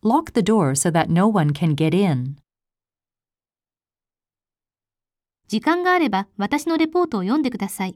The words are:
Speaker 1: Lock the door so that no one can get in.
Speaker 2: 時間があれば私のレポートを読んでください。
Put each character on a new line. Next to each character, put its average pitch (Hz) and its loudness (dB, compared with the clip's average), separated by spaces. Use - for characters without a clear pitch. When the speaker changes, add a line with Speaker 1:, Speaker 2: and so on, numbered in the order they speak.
Speaker 1:
Lock 285 0
the 247 0
door 180 2
so 170 0
that 160 2
no 180 4
one 165 2
can 151 0
get 156 0
in. 143 0
Speaker 2:
時 214 -4
間 349 0
が 359 4
あ 359 4
れ 311 2
ば 196 -2
私 285 -2
の 330 0
レ 320 0
ポ 349 0
ー 330 -6
ト 233 -4
を - -2
読 202 -2
ん 311 0
で 262 -2
く 208 -12
だ 196 -6
さ 190 -8
い。 185 -10